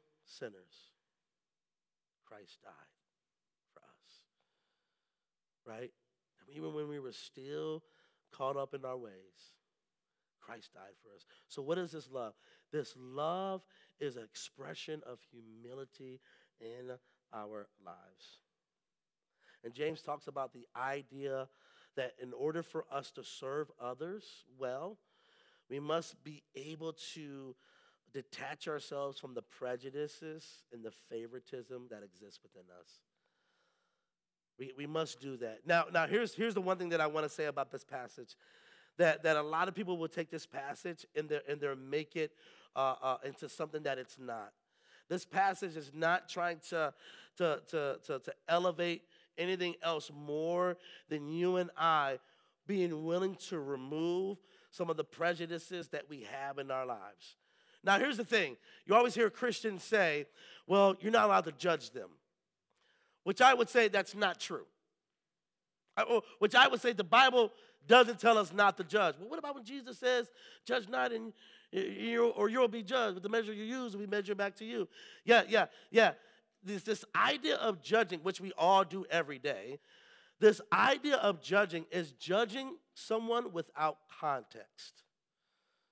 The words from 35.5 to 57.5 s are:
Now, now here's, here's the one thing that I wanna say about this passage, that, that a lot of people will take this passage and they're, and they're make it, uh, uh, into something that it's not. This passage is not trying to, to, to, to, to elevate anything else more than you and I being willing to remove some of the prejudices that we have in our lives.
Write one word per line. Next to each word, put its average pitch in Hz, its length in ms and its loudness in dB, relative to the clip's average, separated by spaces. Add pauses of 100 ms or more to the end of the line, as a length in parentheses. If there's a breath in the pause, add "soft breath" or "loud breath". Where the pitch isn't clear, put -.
Now, 165 260 4
now 165 160 2
here's, 208 260 0
here's 226 220 -2
the 202 60 0
one 185 160 0
thing 175 120 -4
that 165 120 2
I 156 60 2
wanna 151 220 -2
say 151 160 -6
about 139 240 -4
this 135 140 -12
passage, 123 520 -14 (640 soft breath)
that, 156 260 4
that 160 140 4
a 151 60 0
lot 160 240 0
of 185 80 -8
people 180 220 -4
will 165 100 -4
take 160 240 -6
this 160 140 -10
passage 143 600 -10 (100)
and 151 140 -4
they're, 147 180 -2
and 147 140 -4
they're 139 140 -2
make 139 400 -6
it, 156 160 -2 (440 loud breath)
uh, 131 260 0
uh, 131 240 -2
into 139 240 -10
something 156 340 -8
that 139 140 -2
it's 127 200 -14
not. 117 360 -12 (540 soft breath)
This 175 180 -4
passage 190 500 0
is 143 180 -12
not 165 360 0
trying 170 300 -4 (100)
to, 156 240 -2 (440 loud breath)
to, 156 320 2
to, 143 360 -2
to, 139 140 -6
to 135 140 -12 (140)
elevate 170 560 0 (340 soft breath)
anything 175 440 -2
else 160 320 -2
more 165 640 -2 (320 loud breath)
than 147 220 -4
you 180 260 2
and 180 200 0
I 151 420 2 (480 soft breath)
being 175 380 -2
willing 180 300 0 (120)
to 175 120 -6
remove 156 760 -2 (340 soft breath)
some 170 180 -4
of 160 80 -2
the 156 60 -4
prejudices 165 840 -4
that 147 200 -8
we 131 220 -14
have 139 280 -8
in 135 100 -8
our 131 160 -2
lives. 104 520 -12 (460 soft breath)